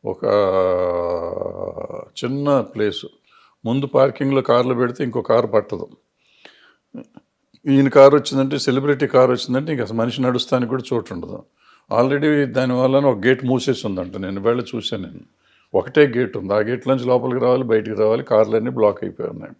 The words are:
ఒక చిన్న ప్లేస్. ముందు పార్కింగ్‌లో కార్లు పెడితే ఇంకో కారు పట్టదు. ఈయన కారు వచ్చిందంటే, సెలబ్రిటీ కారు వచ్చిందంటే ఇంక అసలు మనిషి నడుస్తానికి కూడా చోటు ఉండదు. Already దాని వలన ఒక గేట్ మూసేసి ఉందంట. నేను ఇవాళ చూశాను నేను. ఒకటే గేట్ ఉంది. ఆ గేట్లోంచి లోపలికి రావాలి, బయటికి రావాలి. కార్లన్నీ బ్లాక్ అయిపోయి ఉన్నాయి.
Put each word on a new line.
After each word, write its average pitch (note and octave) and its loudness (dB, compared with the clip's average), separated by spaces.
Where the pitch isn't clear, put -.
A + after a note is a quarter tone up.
ఒక G2 -8
చిన్న C#3 0
ప్లేస్. G#2+ -6
ముందు C3+ -2
పార్కింగ్‌లో C3+ 0
కార్లు B2 2
పెడితే A#2+ -2
ఇంకో A#2+ -4
కారు A2+ 2
పట్టదు. G#2 -2
ఈయన C#3 4
కారు C#3 10
వచ్చిందంటే, C3+ 0
సెలబ్రిటీ C3+ 0
కారు B2+ 4
వచ్చిందంటే C3 -4
ఇంక B2 -4
అసలు G#2 -6
మనిషి A#2+ -2
నడుస్తానికి B2 -2
కూడా B2+ -4
చోటు A2+ -6
ఉండదు. F2 -12
Already C#3+ 2
దాని B2+ -2
వలన C3 2
ఒక G2+ 0
గేట్ C3 2
మూసేసి B2+ 0
ఉందంట. F#2 -6
నేను G2 -6
ఇవాళ A#2 0
చూశాను A2+ -8
నేను. - -16
ఒకటే C#3+ 4
గేట్ A#2+ -2
ఉంది. F#2+ -4
ఆ G#2+ 2
గేట్లోంచి B2 -2
లోపలికి B2 0
రావాలి, B2+ 0
బయటికి A2 -2
రావాలి. G#2+ 0
కార్లన్నీ A2 0
బ్లాక్ G#2+ 0
అయిపోయి - -8
ఉన్నాయి. - -16